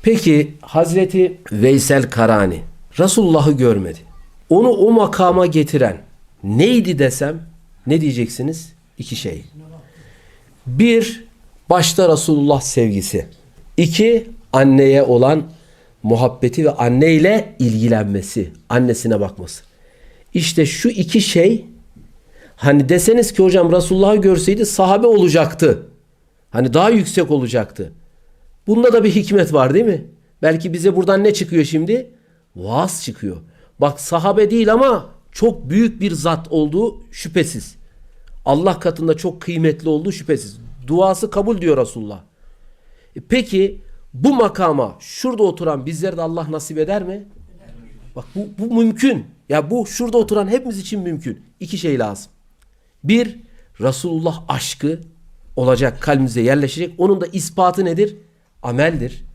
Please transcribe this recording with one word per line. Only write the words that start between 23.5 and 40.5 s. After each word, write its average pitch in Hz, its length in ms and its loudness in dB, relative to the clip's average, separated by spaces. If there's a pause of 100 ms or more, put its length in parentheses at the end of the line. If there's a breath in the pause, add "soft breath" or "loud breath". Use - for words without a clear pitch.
Resulullah'ı 190 440 2
görseydi 196 500 2
sahabe 196 400 2
olacaktı. 165 800 2 (640)
Hani 123 240 -2
daha 185 160 4
yüksek 190 400 0
olacaktı." 120 600 -4 (760)
Bunda 233 260 4
da 226 120 4
bir 196 100 2
hikmet 196 380 0
var 135 220 2
değil 220 100 2
mi? 185 200 -2 (380)
Belki 165 300 -2
bize 175 240 0
buradan 190 280 2
ne 208 100 2
çıkıyor 165 300 0
şimdi? 170 460 -2 (460 soft breath)
Vaaz 123 480 -4
çıkıyor. 101 320 -10 (420 soft breath)
Bak 143 220 -2
sahabe 190 500 0
değil 220 220 2
ama 240 380 0 (220)
çok 226 380 -2
büyük 220 300 0
bir 190 120 -4
zat 160 380 -4
olduğu 156 600 -2
şüphesiz. 160 640 -6 (680)
Allah 165 360 0
katında 160 360 -2
çok 170 260 -8
kıymetli 160 460 -2
olduğu 160 240 -2
şüphesiz. 113 460 -6 (280)